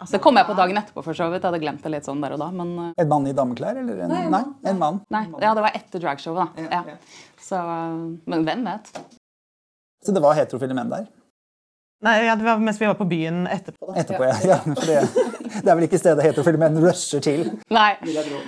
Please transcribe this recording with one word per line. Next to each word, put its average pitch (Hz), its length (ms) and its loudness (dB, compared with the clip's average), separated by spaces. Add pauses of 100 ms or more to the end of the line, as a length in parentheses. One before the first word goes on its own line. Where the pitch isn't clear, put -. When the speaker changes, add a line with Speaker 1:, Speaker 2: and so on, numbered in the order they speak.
Speaker 1:
Altså, 180 120 -8
Speaker 2:
Det 202 80 0
kom 285 160 6
jeg 196 100 8
på 208 100 -2
dagen 185 200 2
etterpå 208 280 -6
for 165 100 -6
så 170 160 -2
vidt, 180 120 -4
jeg 185 100 0
hadde 170 100 -2
glemt 147 200 -6
det 160 80 -8
litt 147 140 -6
sånn 139 160 -6
der - 120 -6
og 139 60 -6
da, 151 120 -6
men, 175 280 -8
eh, 170 200 -8
Speaker 3:
En 170 100 2
mann 143 180 2
i 139 60 -2
dameklær, 135 480 -2
eller 226 240 -6
en, - 60 -4
Speaker 2:
Nei, 175 140 -2
en 170 60 -2
Speaker 3:
nei, 196 120 2
Speaker 2:
mann. 285 120 -8 (100)
Speaker 3:
en 196 140 -2
mann. 170 220 -2 (100)
Speaker 2:
Nei, 214 140 -4 (160)
ja, 214 140 2
det 214 80 0
var 214 100 2
etter - 280 -10
dragshow 160 340 -6
da. 175 220 0
Speaker 3:
Ja, 160 140 -10
Speaker 2:
Ja. 175 160 -2
Speaker 3:
ja. 151 100 -16 (440)
Speaker 2:
Så, - 160 -8
eh, 165 600 -6 (100)
men 165 180 0
hvem 170 200 -2
vet? 202 280 -10 (1120)
Speaker 3:
Så 208 80 0
det 190 100 2
var 147 120 6
heterofile 131 400 -2
menn 120 160 -4
der? 180 160 -6 (960)
Speaker 1:
Nei, 214 240 2
ja, 226 100 2
det 214 80 -2
var 226 160 2
mens 220 160 0
vi 220 80 -2
var 202 140 2
på 208 100 -2
byen 170 400 -2
etterpå - 400 -8
da. 185 140 -10
Speaker 3:
Etterpå, 139 240 0
ja. 131 80 4 (100)
Ja, 185 140 6
for - 260 -2
det, 156 140 4 (640)
det 202 80 4
er 170 80 8
vel 170 80 2
ikke 165 120 2
stedet 160 280 4
heterofile 151 340 4
menn 156 160 4
rusher 156 480 2
til. 147 220 0 (240)
Speaker 2:
Nei. 214 320 4
Speaker 3:
Vil 160 160 -4
jeg 151 80 -4
tro, 143 220 -8